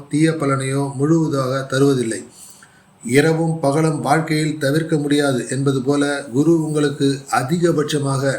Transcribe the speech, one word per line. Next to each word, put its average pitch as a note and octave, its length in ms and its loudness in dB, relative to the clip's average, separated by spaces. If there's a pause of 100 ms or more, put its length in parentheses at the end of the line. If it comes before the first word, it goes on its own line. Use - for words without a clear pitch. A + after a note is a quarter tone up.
தீய D#3+ 240 2
பலனையோ C#3 500 -2 (120)
முழுவதாக C3+ 720 0
தருவதில்லை. B2+ 540 2 (840)
இரவும் D#3+ 560 2
பகலும் D#3+ 400 0
வாழ்க்கையில் D3+ 580 0
தவிர்க்க D#3 380 0
முடியாது C#3+ 540 0
என்பது C3+ 320 0
போல C#3+ 300 0 (200)
குரு D#3 300 4
உங்களுக்கு D3 460 0 (320)
அதிகபட்சமாக C#3 1000 0